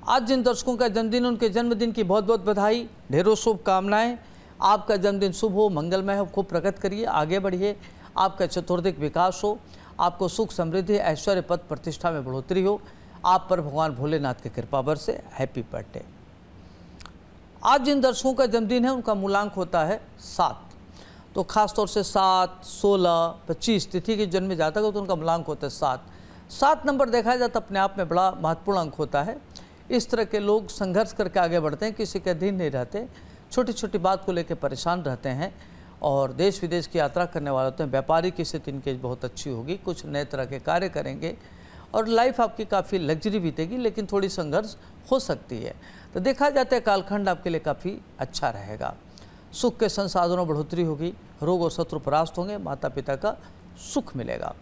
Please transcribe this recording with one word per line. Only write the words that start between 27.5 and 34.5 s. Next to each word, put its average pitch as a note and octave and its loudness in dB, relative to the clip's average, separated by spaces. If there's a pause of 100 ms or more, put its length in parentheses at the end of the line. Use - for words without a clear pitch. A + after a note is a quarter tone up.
अपने G3 -4
आप G3 2
में F3+ -2
बड़ा F3+ 4
महत्वपूर्ण E3 -2
अंक D#3+ -4
होता C#3+ 0
है। A3+ -6 (540)
इस A#3+ 0
तरह A3+ 2
के G#3+ -2
लोग G3+ 2
संघर्ष F#3+ 0
करके F#3+ 0
आगे E3+ 4
बढ़ते D#3 -2
हैं, A3 -4
किसी G3 -4
के F3 -4
अधीन F#3 0
नहीं F3 0
रहते, C#3 -4 (440)
छोटी A#3+ 0
छोटी G#3 -4
बात F#3 0
को G3 -2
लेकर E3+ -2